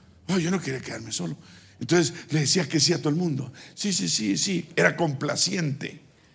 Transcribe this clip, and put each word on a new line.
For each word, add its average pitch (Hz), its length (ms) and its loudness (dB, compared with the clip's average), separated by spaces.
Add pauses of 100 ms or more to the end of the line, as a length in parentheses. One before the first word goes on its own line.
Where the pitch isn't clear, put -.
(280)
"Ay, 175 160 2
yo 170 60 0
no 190 80 0
quería 139 220 -4
quedarme 110 320 -10
solo". 165 240 -6 (420)
Entonces 165 360 4 (160)
le 151 100 2
decía 151 260 2
que 151 140 0
sí 175 140 4
a 120 40 0
todo 156 120 0
el 147 60 2
mundo. 170 360 -2 (220)
Sí, 202 180 -2
sí, 92 160 0
sí, - 300 0
sí. 185 360 -2
Era 160 220 2
complaciente 147 1040 -2 (340)